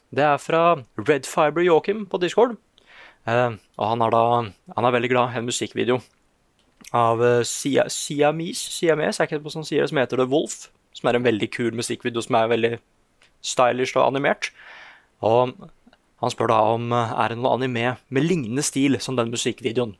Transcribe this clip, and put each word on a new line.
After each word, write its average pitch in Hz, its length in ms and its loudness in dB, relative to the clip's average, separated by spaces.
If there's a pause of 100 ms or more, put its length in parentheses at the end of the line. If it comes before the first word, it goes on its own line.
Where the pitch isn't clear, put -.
(140)
det 131 120 2
er 147 120 2
fra 160 240 0 (360)
Red 131 280 0
Fiber 156 360 0
Joachim 180 440 2
på 190 160 -4
Discord. 208 360 2 (680)
Eh, 120 300 0 (220)
og - 120 0
han 117 120 2
er 113 120 2
da, 117 100 4 (520)
han 110 100 0
er 127 120 4
veldig 120 120 0
glad 120 240 0
i 123 80 -4
en 117 80 -6
musikkvideo 113 500 -2 (960)
av, 117 300 2
eh, 120 180 4
Sia-, 127 480 -2
Siamese, 160 840 -2
Siamese, 160 480 0
er 151 80 0
ikke 156 100 -6
det 151 80 -14
på 143 80 -12
sånn 160 100 -8
sier 143 160 0
det, 139 80 0
som 151 120 0
heter 123 200 0
The 127 80 2
Wolf, 170 380 -2 (260)
som - 160 -2
er 120 80 2
en 123 80 0
veldig 113 260 0
kul 117 220 -2
musikkvideo, 117 480 -4
som 120 160 0
er 113 160 2
veldig 117 200 0 (680)
stylish 123 540 0
og 131 120 4
animert. 139 420 -2 (720)
Og 120 320 2 (680)
han 123 120 -2
spør 113 160 -2
da 110 100 6 (140)
om, 117 180 -2
eh, 120 300 -2
er 110 80 0
det 113 80 -8
noe 123 160 0
anime 123 420 -2 (140)
med 135 160 0
lignende 143 400 -2
stil 135 340 0
som 135 160 -6
den 117 160 0
musikkvideoen 113 680 -4